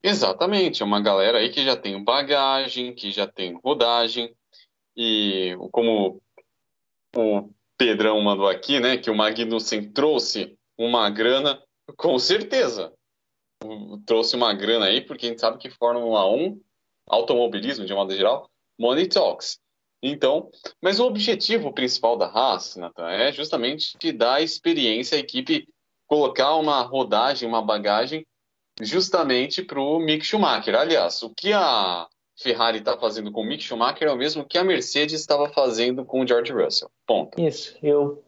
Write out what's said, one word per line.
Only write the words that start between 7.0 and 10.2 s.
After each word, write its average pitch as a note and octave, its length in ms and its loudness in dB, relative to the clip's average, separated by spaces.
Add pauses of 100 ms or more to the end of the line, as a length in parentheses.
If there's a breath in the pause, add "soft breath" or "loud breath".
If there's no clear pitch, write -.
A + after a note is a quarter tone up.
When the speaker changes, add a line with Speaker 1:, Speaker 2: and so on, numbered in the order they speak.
Speaker 1:
o G#2 340 0 (280)
Pedrão G#2+ 440 2
mandou G2 260 2
aqui, A2 320 -2
né, B2+ 180 0
que B2 120 -4
o A2 60 2
Magnussen A2 760 -2
trouxe C3+ 680 -2 (200)